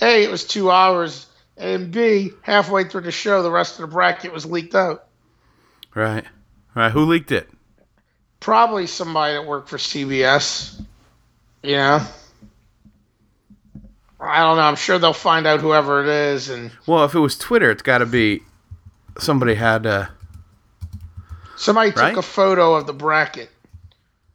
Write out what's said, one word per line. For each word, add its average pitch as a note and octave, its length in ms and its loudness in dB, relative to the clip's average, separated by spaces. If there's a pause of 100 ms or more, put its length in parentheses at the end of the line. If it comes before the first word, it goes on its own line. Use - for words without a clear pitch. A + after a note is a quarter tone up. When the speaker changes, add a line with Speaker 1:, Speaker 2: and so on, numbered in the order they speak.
Speaker 1:
A, A3+ 220 4
it A3 80 0
was F3 140 -8
two F#3+ 260 -2
hours, F3+ 540 2 (320)
and F#3 340 -6
B, G#3 400 2 (120)
halfway G3 400 0
through F3+ 180 -10
the E3+ 100 -8
show, G3 300 0
the E3+ 100 -2
rest F3 240 -2
of - 60 -18
the E3 120 -10
bracket F3 380 0
was D#3+ 140 -12
leaked E3+ 300 -6
out. F3+ 320 0 (880)
Speaker 2:
Right. A2 280 -2 (520)
Right. A2+ 160 2
Who C#3+ 140 2
leaked E3 260 0
it? F2 180 -4 (920)
Speaker 1:
Probably A3 460 2
somebody D#3 480 -4
that D3 140 -8
worked C#3+ 220 -8
for C#3+ 80 -10
C - 260 -6
B C3+ 200 -2
S. - 560 0 (840)
You C#3 140 0
know? C#3+ 280 2 (2250)
I D3+ 200 0
don't D#3+ 180 4
know. D#3+ 60 4
I'm D3 120 2
sure F#3 240 -2
they'll E3 140 2
find E3 340 0
out D3+ 140 2
whoever D3 420 2
it D3 60 -2
is. C#3+ 400 -2
And A#2+ 200 -12 (160)
Speaker 2:
Well, D#3+ 200 4
if C#3+ 100 -2
it E3+ 40 2
was C#3+ 180 0
Twitter, G3 340 2
it's G2+ 100 -4
gotta B2 240 2
be A#2 360 0 (760)
somebody B2 380 0
had, A2+ 320 0
uh, G2 200 -2 (1500)
Speaker 1:
somebody G#3+ 360 2
took - 100 -2
Speaker 2:
right? F#3 160 0
Speaker 1:
a F3+ 40 -2
photo F3+ 540 2
of D3 120 -2
the D3 60 -8
bracket, D3 560 -2 (840)